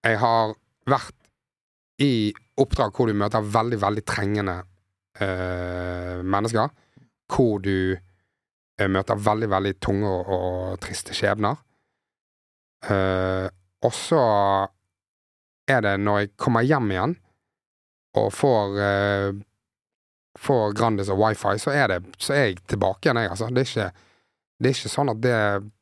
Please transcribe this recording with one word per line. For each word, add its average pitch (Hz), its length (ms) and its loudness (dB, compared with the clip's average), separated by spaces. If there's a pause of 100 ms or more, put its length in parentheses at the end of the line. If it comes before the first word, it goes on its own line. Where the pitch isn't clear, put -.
jeg 113 160 2
har 113 320 2 (340)
vært - 300 -2 (800)
i 139 120 2 (500)
oppdrag 123 320 2
hvor 123 160 2
du 104 80 0
møter 104 280 0
veldig, 113 360 0
veldig 104 240 0
trengende, 101 540 -2 (580)
eh, 90 1040 -4
mennesker, 107 480 0 (640)
hvor 107 340 4
du, 95 320 0 (800)
eh, 101 100 0
møter 98 280 0
veldig, 107 320 0
veldig 98 300 0
tunge 98 340 0
og, 90 160 -4
og 92 520 -4
triste - 360 -10
skjebner. 104 400 0 (1300)
Eh, 95 680 0 (340)
og 120 140 2
så - 240 2 (1500)
er 123 180 4
det 98 100 2
når 104 300 0
jeg 101 80 -14
kommer 117 320 2
hjem 135 240 2
igjen 98 220 0 (1000)
og 107 180 2
får, 104 480 2
eh, 101 480 0 (1080)
får 110 380 0
Grandis 104 340 0
og 98 120 0
wifi, 104 380 0
så 143 140 -4
er 135 220 2
det, 90 60 -4 (140)
så - 200 -4
er 139 160 4
jeg 90 160 -10
tilbake 95 400 -2
igjen, 120 160 2
jeg, 90 100 -2
altså. 110 160 -6
Det 127 140 0
er 127 80 -4
ikke, 98 200 -2 (720)
det 120 80 2
er 131 80 0
ikke - 160 -8
sånn 139 200 -2
at 110 100 -6
det 123 140 2 (460)